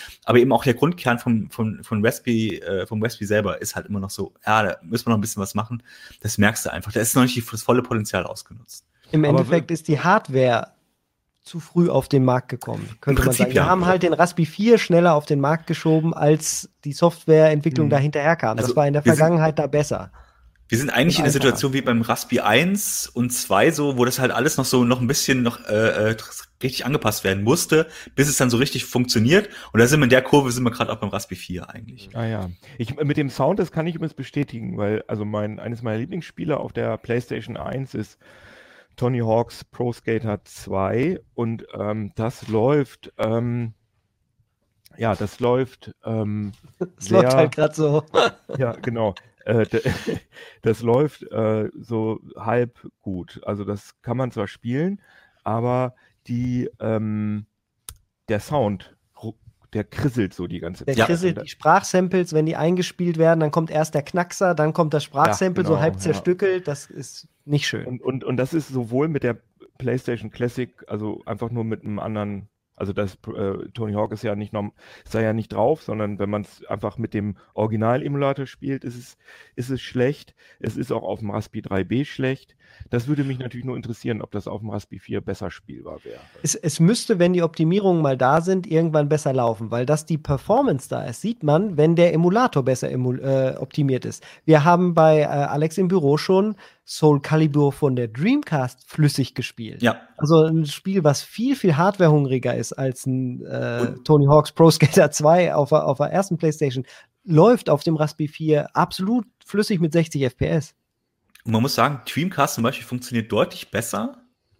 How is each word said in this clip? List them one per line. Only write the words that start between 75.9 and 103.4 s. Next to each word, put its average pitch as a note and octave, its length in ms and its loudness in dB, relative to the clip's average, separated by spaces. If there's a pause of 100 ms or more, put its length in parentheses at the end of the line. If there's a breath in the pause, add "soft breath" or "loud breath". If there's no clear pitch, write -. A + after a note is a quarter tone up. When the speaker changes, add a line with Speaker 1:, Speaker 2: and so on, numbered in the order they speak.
Speaker 3:
wenn G2+ 100 -4
man's G#2 380 -8
einfach G#2 320 -6
mit A2 160 -6
dem G#2 220 -4 (180 soft breath)
Original-Emulator C3 920 -2
spielt, C3+ 360 -8
ist A#2+ 140 -10
es, B2 200 -20 (380 soft breath)
ist B2+ 160 -8
es B2+ 100 -4
schlecht. - 540 -2 (240 soft breath)
Es A2+ 180 -6
ist B2+ 140 -4
auch A#2 140 -4
auf G#2+ 160 -6
dem G#2+ 100 -8
Raspi G#2+ 320 -8
drei F#2+ 220 -2
B A#2 200 -2
schlecht. - 520 -6 (340 soft breath)
Das A#2+ 160 -2
würde C#3+ 160 0
mich C3+ 160 -6
natürlich B2 260 -10
nur C3 120 -6
interessieren, A#2 460 -6
ob - 100 -12
das G2+ 160 -8
auf G2+ 120 -8
dem G#2+ 100 -10
Raspi G#2 280 -10
vier - 220 -8
besser F#2+ 320 -8
spielbar - 500 -18
wäre. - 160 -16 (240)
Speaker 2:
Es, - 140 -2
es - 240 -4
müsste, G3 400 2
wenn F3 120 4
die F3 120 0
Optimierungen E3+ 580 2
mal C3+ 140 0
da C3 240 2
sind, F#3 260 -2
irgendwann D#3 420 2
besser D3 240 0
laufen, A#2 380 -2
weil B2 160 -2
dass D3+ 180 0
die D#3+ 140 -4
Performance E3 720 0
da B2 160 -6
ist, - 160 -12
sieht A3 240 -6
man, E3 320 2
wenn D#3 180 4
der E3+ 180 6
Emulator F3 520 2
besser B2+ 260 -2
emul-, B2+ 320 -2
äh, C3+ 340 0
optimiert C#3 480 -2
ist. A2+ 220 -12 (200 loud breath)
Wir D3+ 180 8
haben F3 300 4
bei, D#3+ 260 6
äh, D3 60 2
Alex C#3+ 520 -2
im F#3 80 2
Büro D3+ 300 2
schon F#3+ 400 0 (300 soft breath)
Soul D3 360 4
Calibur D3 500 2
von C3+ 240 0
der B2 120 -2
Dreamcast D3+ 800 -2
flüssig C#3+ 480 0
gespielt. - 480 -10
Speaker 1:
Ja. A#2 200 0 (160)
Speaker 2:
Also D#3 260 6
ein D#3+ 220 0
Spiel, F#3+ 360 -2
was D3 200 2
viel, C4 340 -2
viel D#3 220 2
hardwarehungriger D3+ 760 2
ist A#2+ 200 -6
als C3+ 320 -6
ein, B2+ 400 -4